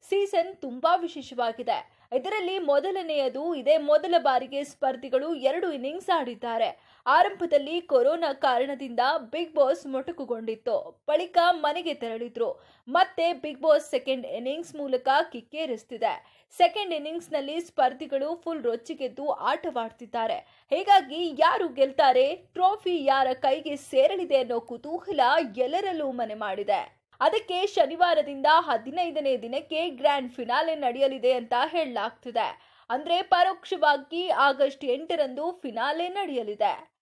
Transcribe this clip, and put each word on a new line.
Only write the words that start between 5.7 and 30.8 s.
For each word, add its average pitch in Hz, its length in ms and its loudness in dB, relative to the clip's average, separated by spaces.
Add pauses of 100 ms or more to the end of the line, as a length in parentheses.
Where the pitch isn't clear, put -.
ಇನ್ನಿಂಗ್ಸ್ 294 460 -6
ಆಡಿದ್ದಾರೆ. 233 880 -4
ಆರಂಭದಲ್ಲಿ 330 760 2
ಕೊರೋನಾ 320 520 2
ಕಾರಣದಿಂದ 262 680 -2 (180)
ಬಿಗ್ 311 360 -6
ಬಾಸ್ 285 320 2
ಮೊಟಕುಗೊಂಡಿತ್ತು. 240 1200 -6
ಬಳಿಕ 349 300 2 (120)
ಮನೆಗೆ 320 440 -2
ತೆರಳಿದ್ರು. 233 680 -6 (240)
ಮತ್ತೆ 339 440 2
ಬಿಗ್ 302 280 -8
ಬಾಸ್ 311 300 4
ಸೆಕೆಂಡ್ 262 360 -4
ಇನ್ನಿಂಗ್ಸ್ 262 480 -8
ಮೂಲಕ 262 340 -4 (240)
ಕಿಕ್ಕೇರಿಸ್ತಿದೆ. 233 1120 -6 (120)
ಸೆಕೆಂಡ್ 359 380 2
ಇನ್ನಿಂಗ್ಸ್‌ನಲ್ಲಿ 302 680 -6
ಸ್ಪರ್ಧಿಗಳು 269 760 -2
ಫುಲ್ 330 280 -8
ರೊಚ್ಚಿಗೆದ್ದು 254 680 -6
ಆಟವಾಡ್ತಿದ್ದಾರೆ. 233 1400 -4
ಹೀಗಾಗಿ 339 680 2
ಯಾರು 339 300 4
ಗೆಲ್ತಾರೆ, 269 680 4
ಟ್ರೋಫಿ 359 680 0
ಯಾರ 269 280 4
ಕೈಗೆ 285 440 0
ಸೇರಲಿದೆ 294 640 2
ಅನ್ನೋ 240 220 0
ಕುತೂಹಲ 285 600 -6 (360)
ಎಲ್ಲರಲ್ಲೂ 302 560 -2
ಮನೆ 233 220 -6
ಮಾಡಿದೆ. 202 680 -4 (160)
ಅದಕ್ಕೆ 370 460 0
ಶನಿವಾರದಿಂದ 311 840 0
ಹದಿನೈದನೇ 294 840 0
ದಿನಕ್ಕೆ 311 520 -4
ಗ್ರ್ಯಾಂಡ್ 269 440 0
ಫಿನಾಲೆ 269 420 -2
ನಡೆಯಲಿದೆ 262 580 0